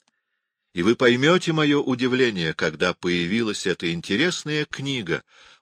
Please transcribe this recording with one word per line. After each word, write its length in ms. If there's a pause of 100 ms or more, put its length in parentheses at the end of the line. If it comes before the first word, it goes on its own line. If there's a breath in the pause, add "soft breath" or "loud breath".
(720)
И 100
вы 120
поймёте 580
моё 280
удивление, 720
когда 400
появилась 720
эта 280
интересная 720
книга, 580 (380 soft breath)